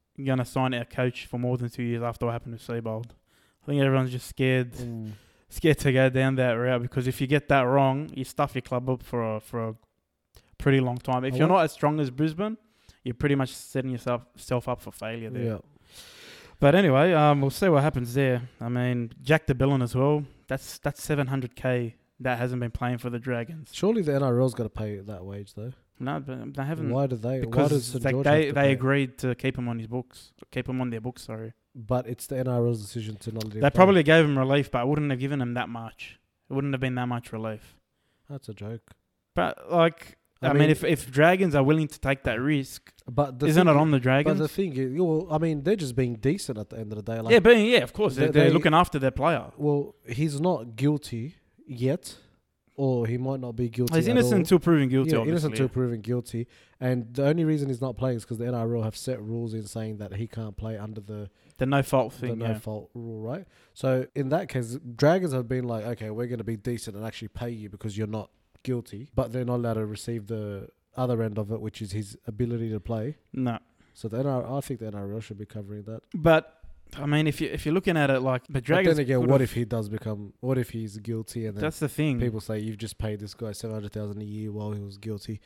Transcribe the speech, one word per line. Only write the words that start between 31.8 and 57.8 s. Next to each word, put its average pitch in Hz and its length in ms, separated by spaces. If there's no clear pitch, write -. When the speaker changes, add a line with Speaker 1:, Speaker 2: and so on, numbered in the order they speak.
Speaker 2:
it's 120 180
the 135 120
N 127 100
R 120 180
L's 117 140
decision 107 360
to 113 160
not 110 120
let 107 100
him 110 60
Speaker 1:
They 139 100
Speaker 2:
play. - 60
Speaker 1:
probably 185 260
gave 160 220
him 147 140
relief, 135 320
but 120 120
it 127 60
wouldn't 147 220
have 127 100
given 139 200
him 120 140
that 123 140
much. 113 500
It 135 40
wouldn't 139 200
have 127 60
been 127 160
that 123 100
much 120 260
relief. 110 440
Speaker 2:
That's 139 200
a 110 60
joke. 107 280
Speaker 1:
But, - 360
like, 165 480
Speaker 2:
I 131 60
Speaker 1:
I 139 40
mean, 143 100
Speaker 2:
mean 156 80
Speaker 1:
if, 151 120
if 151 280
Dragons 165 440
are 143 80
willing 151 260
to - 120
take 135 240
that 117 160
risk, 139 520
Speaker 2:
But 131 280
the 143 80
Speaker 1:
isn't 165 200
Speaker 2:
thing 156 100
Speaker 1:
it - 20
on 156 120
the 147 80
Speaker 2:
i-, - 20
Speaker 1:
Dragons? 139 380
Speaker 2:
but 147 40
the 151 60
thing 185 280
is, 131 240
well, 165 300
I 156 80
mean, 156 240
they're 185 140
just 139 200
being 123 200
decent 131 420
at 104 120
the - 80
end 107 140
of 107 120
the 113 100
day. 113 60
Like, 110 120
Speaker 1:
Yeah, 233 80
but 233 180
yeah, 226 200
of - 140
course, 190 240
Speaker 2:
they, 131 80
Speaker 1:
they're, 156 80
they're 147 160
Speaker 2:
they - 20
Speaker 1:
looking 151 240
after 165 240
their 131 120
player. 139 460
Speaker 2:
Well, 147 380
he's 139 340
not 135 360
guilty 139 600
yet, 131 500
or 127 300
he 120 120
might 131 220
not 120 160
be 120 120
guilty 123 280
Speaker 1:
He's 160 120
Speaker 2:
at 233 40
Speaker 1:
innocent 247 220
Speaker 2:
all. 202 60
Speaker 1:
until 170 180
proven 151 300
guilty, 135 220
Speaker 2:
Yeah, 143 80
Speaker 1:
obviously. 117 140
Speaker 2:
innocent 151 220
until 127 140
proven 123 320
guilty. 120 460
And 123 340
the 139 120
only 165 180
reason 151 240
he's 127 120